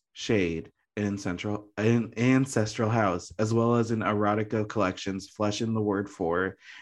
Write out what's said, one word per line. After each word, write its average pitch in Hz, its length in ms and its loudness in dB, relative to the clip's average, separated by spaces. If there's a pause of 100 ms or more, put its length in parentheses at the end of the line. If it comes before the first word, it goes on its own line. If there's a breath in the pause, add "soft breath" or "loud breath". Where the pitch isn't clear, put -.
(140)
Shade, 87 580 0 (240)
and 104 100 -2
Ancestral, 101 600 -4 (100)
and 113 400 2
Ancestral 120 720 2
House, 101 480 0
as 110 160 0
well 117 220 4
as 117 160 2
in 110 80 0
erotica 107 680 0
collections 95 600 -2
Flesh 104 320 -2
in 113 140 -2
the 107 60 0
Word 101 280 0
For 90 480 -2 (240 loud breath)